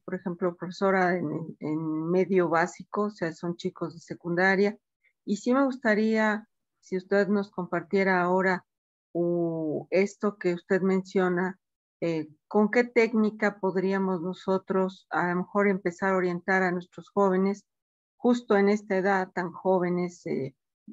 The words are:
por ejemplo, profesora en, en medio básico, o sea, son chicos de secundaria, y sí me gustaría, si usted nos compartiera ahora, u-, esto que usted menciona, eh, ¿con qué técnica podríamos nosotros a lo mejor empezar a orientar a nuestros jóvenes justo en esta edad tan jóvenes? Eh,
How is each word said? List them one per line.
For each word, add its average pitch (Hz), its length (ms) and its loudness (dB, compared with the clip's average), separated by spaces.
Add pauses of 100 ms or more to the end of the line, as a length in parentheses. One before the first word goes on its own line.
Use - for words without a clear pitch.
por 185 80 -8
ejemplo, 180 420 -4
profesora 185 600 0
en, 160 440 -6
en 156 520 -4
medio 180 380 2
básico, 175 560 -2
o 208 40 -4
sea, 170 240 -6
son 175 220 -6
chicos 170 380 -8
de 170 80 -20
secundaria, 190 760 0 (480)
y 202 120 -4
sí 247 160 -2
me 269 100 4
gustaría, 220 840 0 (340)
si - 160 -6
usted 196 300 2
nos 202 240 0
compartiera 180 680 0
ahora, 185 440 2 (480)
u-, 165 800 -2
esto 202 460 0
que 175 180 -2
usted 180 260 -2
menciona, 185 800 0 (420)
eh, 160 260 -2 (200)
¿con 208 240 2
qué 247 120 4
técnica 220 760 0
podríamos 190 600 0
nosotros 185 880 -2
a 170 180 0
lo 175 80 0
mejor 202 300 0
empezar 190 460 -2
a 190 40 2
orientar 185 460 0
a 180 80 0
nuestros 175 380 -10
jóvenes 196 540 0 (540)
justo 240 400 2
en 202 120 4
esta 208 280 0
edad 190 340 0
tan 180 200 -6
jóvenes? 175 760 0
Eh, 143 300 -6 (380)